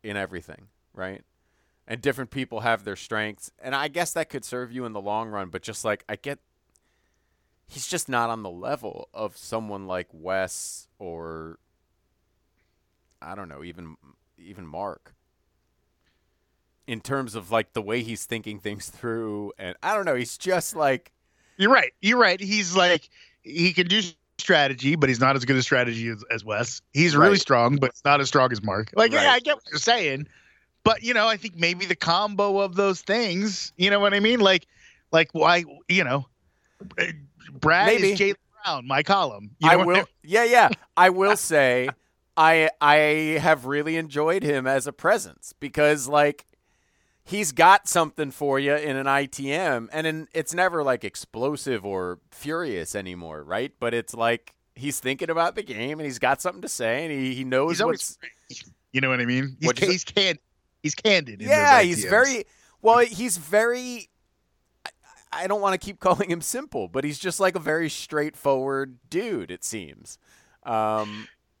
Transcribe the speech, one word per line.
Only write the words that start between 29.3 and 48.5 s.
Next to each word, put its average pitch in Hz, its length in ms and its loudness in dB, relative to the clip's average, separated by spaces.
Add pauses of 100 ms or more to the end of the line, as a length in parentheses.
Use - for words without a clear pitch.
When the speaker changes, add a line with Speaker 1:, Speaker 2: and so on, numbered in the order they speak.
Speaker 2:
I 254 40 0
get 285 160 -2
what - 160 -20
you're 151 80 -4
saying, 151 480 -2 (560)
but, 214 180 4
you 233 140 -2
know, 214 120 2
I 220 100 0
think 185 180 -14
maybe 175 300 -2
the 180 100 -2
combo 196 640 0
of 196 160 -2
those 196 260 0
things, 202 760 -4
you 185 120 0
know 202 100 2
what 202 140 2
I 202 60 0
mean? 226 200 2
Like, 190 280 4 (440)
like, 165 200 4
why, 170 320 2 (240)
you 180 160 2
know, 131 240 -2 (720)
uh, 170 60 0 (540)
Brad 170 280 4
Speaker 1:
Maybe. 214 240 4
Speaker 2:
is 190 80 -2
Jaylen 196 160 2 (280)
Brown, 147 220 -4
my 135 160 0
column. 127 580 0
You 160 100 4
Speaker 1:
I - 20 10
Speaker 2:
know 180 80 8
what 185 80 2
Speaker 1:
will, 180 80 4
Speaker 2:
I 196 40 6
mean? 196 60 -2 (180)
Speaker 1:
yeah, 202 200 4
yeah. 233 260 8 (260)
I 180 140 8
will 196 280 4
Speaker 2:
<laughs> - 0 -
Speaker 1:
say 131 520 2 (480)
I, 160 320 6 (100)
I 147 160 6 (460)
have 156 240 2
really 147 320 -4
enjoyed 160 460 -2
him 139 240 -2
as 135 180 0
a 143 80 -8
presence 180 640 -2
because, 147 480 0
like, 147 380 2 (840)
he's 190 240 -4
got 170 360 6
something 156 420 -2
for 139 300 -2